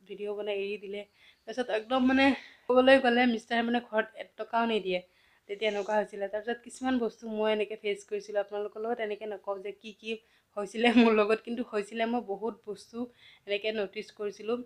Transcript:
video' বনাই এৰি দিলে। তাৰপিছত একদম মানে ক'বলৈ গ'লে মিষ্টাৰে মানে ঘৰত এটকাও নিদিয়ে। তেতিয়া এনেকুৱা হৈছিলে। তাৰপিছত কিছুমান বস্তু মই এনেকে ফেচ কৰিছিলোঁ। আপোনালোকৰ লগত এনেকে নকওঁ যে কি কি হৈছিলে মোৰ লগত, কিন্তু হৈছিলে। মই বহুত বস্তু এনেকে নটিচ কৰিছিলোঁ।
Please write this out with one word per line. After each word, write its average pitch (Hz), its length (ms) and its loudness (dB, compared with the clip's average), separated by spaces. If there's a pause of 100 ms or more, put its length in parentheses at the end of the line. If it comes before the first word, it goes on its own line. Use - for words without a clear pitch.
video' 208 300 -8
বনাই 208 260 -4
এৰি 202 140 -6
দিলে। 202 240 -10 (460)
তাৰপিছত 240 200 -6 (120)
একদম 240 300 0
মানে 262 160 6 (440)
ক'বলৈ 254 260 8 (100)
গ'লে 247 280 6
মিষ্টাৰে 233 340 -2
মানে 240 120 2 (100)
ঘৰত 220 180 0 (160)
এটকাও 226 480 -4
নিদিয়ে। 185 280 0 (500)
তেতিয়া 208 220 -2
এনেকুৱা 208 280 -2
হৈছিলে। 202 340 -4
তাৰপিছত 214 320 -4
কিছুমান 262 380 -2
বস্তু 220 200 -6 (140)
মই 214 200 2
এনেকে 208 260 -2
ফেচ 202 160 -2 (100)
কৰিছিলোঁ। 202 360 -4
আপোনালোকৰ 208 400 -8
লগত 233 220 -4
এনেকে 208 260 -8
নকওঁ 196 320 -8
যে 202 60 -8 (100)
কি 220 100 -14 (100)
কি 220 100 -8 (460)
হৈছিলে 208 300 2 (120)
মোৰ 226 200 6
লগত, 214 280 2
কিন্তু 233 240 -6
হৈছিলে। 220 320 -4 (100)
মই 247 80 -2 (100)
বহুত 208 240 -6 (160)
বস্তু 202 260 -14 (500)
এনেকে 208 220 -2 (120)
নটিচ 202 260 -8 (120)
কৰিছিলোঁ। 208 460 -6